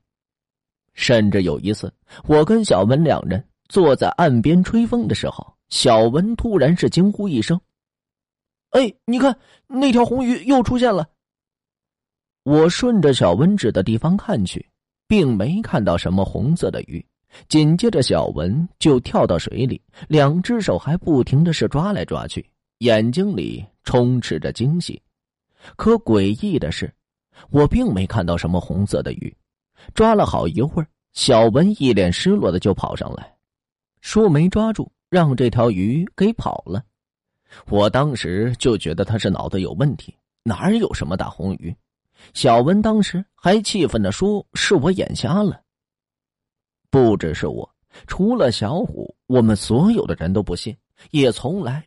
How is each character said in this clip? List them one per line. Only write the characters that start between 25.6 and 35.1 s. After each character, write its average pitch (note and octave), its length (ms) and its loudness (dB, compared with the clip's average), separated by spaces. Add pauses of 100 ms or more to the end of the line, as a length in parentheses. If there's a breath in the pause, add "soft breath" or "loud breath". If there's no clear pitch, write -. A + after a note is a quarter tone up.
可 - 200 2
诡 G#2+ 380 0 (100)
异 F#3+ 140 -2
的 D#2 140 -4
是， - 200 -10 (580 soft breath)
我 C#3+ 180 4
并 A#3 240 0
没 F#2+ 140 -2
看 G2 180 -4
到 E2+ 140 -2
什 E2+ 100 -4
么 F2 100 0
红 F2+ 280 -2
色 - 160 -2
的 - 100 -8
鱼。 - 240 -14 (580 soft breath)
抓 A3 200 4
了 G3 100 2
好 - 240 -2
一 F#2 140 -2
会 D#3 180 -4
儿， D#3 80 -8 (240)
小 A2 360 4
文 D3 300 4
一 C3 140 2
脸 F#2+ 180 2
失 F3+ 200 0
落 G3+ 200 0
的 F2 80 -2
就 G2 140 0
跑 - 240 -6
上 - 180 -10
来， - 220 -18 (640)
说 G#3+ 300 2
没 D#3 180 2
抓 A3 240 0
住， - 180 -8 (200)